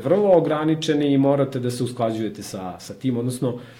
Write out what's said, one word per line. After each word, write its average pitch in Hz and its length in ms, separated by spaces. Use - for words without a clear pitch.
vrlo 185 340
ograničeni 151 760
i 139 40
morate 139 420
da 120 120
se 123 120
usklađujete 110 600
sa, 92 360
sa - 140
tim, 127 240
odnosno, 123 420